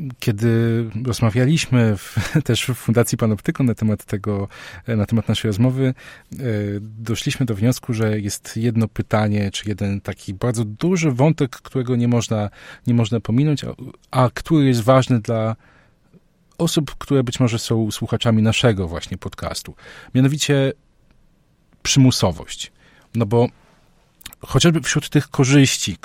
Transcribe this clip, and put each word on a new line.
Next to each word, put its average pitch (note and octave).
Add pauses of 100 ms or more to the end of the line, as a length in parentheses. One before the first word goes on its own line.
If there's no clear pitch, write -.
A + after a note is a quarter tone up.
(180)
kiedy A#2 (200)
rozmawialiśmy B2
w, - (100)
<laughs> -
też -
w B2+
Fundacji A#2
Panoptykon A#2+
na A2+
temat G#2+
tego, G2+ (380)
na G#2+
temat A2
naszej A2
rozmowy, B2+ (380)
e, - (440)
doszliśmy A2
do A2+
wniosku, A#2
że G#2+
jest -
jedno A2+
pytanie, G#2
czy -
jeden G2+
taki -
bardzo A#2
duży D#3+
wątek, C3+
którego B2+
nie A#2+
można, A2 (360)
nie A#2+
można A#2
pominąć, C#3
a, A#1+ (360)
a B2+
który D3+
jest A#2+
ważny B2+
dla A2 (1040)
osób, E3
które C3+
być B2
może A#2
są A2+
słuchaczami A2+
naszego A2
właśnie F2
podcastu. - (400)
Mianowicie C3+ (1080)
przymusowość. - (420)
No A2
bo A#2 (920)
chociażby D#3+
wśród -
tych D3
korzyści, C3+